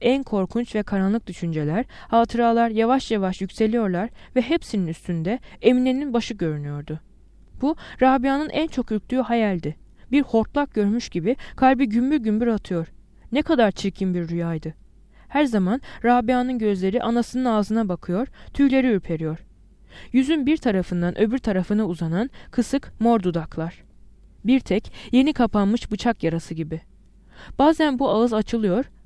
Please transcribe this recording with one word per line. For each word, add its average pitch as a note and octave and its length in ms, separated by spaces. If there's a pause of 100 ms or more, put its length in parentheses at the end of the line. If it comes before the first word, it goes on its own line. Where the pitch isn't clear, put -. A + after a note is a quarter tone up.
en C4 220
korkunç G#3+ 520
ve G#3 80
karanlık G3 440
düşünceler, E3 580 (220)
hatıralar A#3 640
yavaş A3+ 420
yavaş F#3+ 300
yükseliyorlar G#3+ 680 (260)
ve B3+ 60
hepsinin A#3 460
üstünde E3+ 520 (220)
Emine'nin B3+ 520
başı A#3 200
görünüyordu. D3+ 640 (640)
Bu, D4 140 (260)
Rabia'nın C4+ 480
en D#4 180
çok - 240
ürktüğü B3 280
hayaldi. G#3 560 (360)
Bir C#4+ 100
hortlak C4+ 520
görmüş G#3+ 360
gibi G3+ 260 (200)
kalbi C4 340
gümbür B3+ 280
gümbür A3 300
atıyor. F#3 400 (440)
Ne C4+ 100
kadar A#3+ 300
çirkin F#3+ 420
bir E3+ 160
rüyaydı. E3 440 (540)
Her D4 180
zaman G#3+ 360 (240)
Rabia'nın B3 540
gözleri G3+ 440
anasının A#3+ 420
ağzına G#3+ 440
bakıyor, F3+ 380 (260)
tüyleri C4 340
ürperiyor. E3 580 (680)
Yüzün C4+ 320
bir D#4 120
tarafından F3+ 640
öbür A3+ 180
tarafına G#3 460
uzanan F3 460 (220)
kısık - 480
mor A3+ 240
dudaklar. E3 600 (640)
Bir B3+ 140
tek - 340 (180)
yeni C4 220
kapanmış G#3+ 580
bıçak A#3 320
yarası E3 300
gibi. D#3+ 280 (800)
Bazen D4+ 400
bu C#4 100
ağız A3+ 240
açılıyor, G#3+ 520 (200)